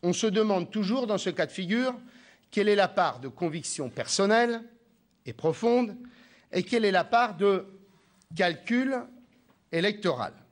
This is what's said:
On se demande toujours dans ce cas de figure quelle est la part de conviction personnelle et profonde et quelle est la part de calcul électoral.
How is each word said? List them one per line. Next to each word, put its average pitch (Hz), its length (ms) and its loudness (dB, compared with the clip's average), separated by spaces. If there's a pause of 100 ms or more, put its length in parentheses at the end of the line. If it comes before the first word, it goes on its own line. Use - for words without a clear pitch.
On 175 120 0
se 220 120 -2
demande 208 440 0
toujours 214 360 -2
dans 208 120 -2
ce 190 100 -4
cas 160 160 -2
de 147 80 -10
figure 233 420 -2 (560)
quelle 208 180 2
est 208 60 6
la 196 140 4
part 143 320 0
de 135 80 -10
conviction 151 640 -6
personnelle 226 720 2 (640)
et 117 80 -10
profonde 220 640 0 (540)
et 180 120 -2
quelle 226 240 0
est 196 40 4
la 180 140 2
part 233 320 2
de 196 300 2 (680)
calcul 233 600 0 (760)
électoral. 165 640 -2 (200)